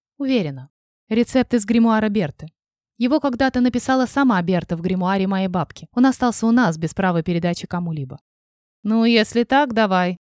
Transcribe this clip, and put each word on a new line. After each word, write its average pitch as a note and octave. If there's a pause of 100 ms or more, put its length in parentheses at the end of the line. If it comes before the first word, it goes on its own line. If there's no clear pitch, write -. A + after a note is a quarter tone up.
(180)
«Уверена. E3+ (380)
Рецепт A#3+
из A3
гримуара A3
Берты. F#3+ (500)
Его B3+
когда-то C4
написала B3+
сама B3
Берта E3+
в E3
гримуаре F#3
моей F#3+
бабки. F3
Он B3
остался B3
у A3+
нас G3+
без D#3+
права F3+
передачи F3
кому-либо». D#3 (640)
«Ну, A3+
если A#3
так, C4
давай». F#3 (220)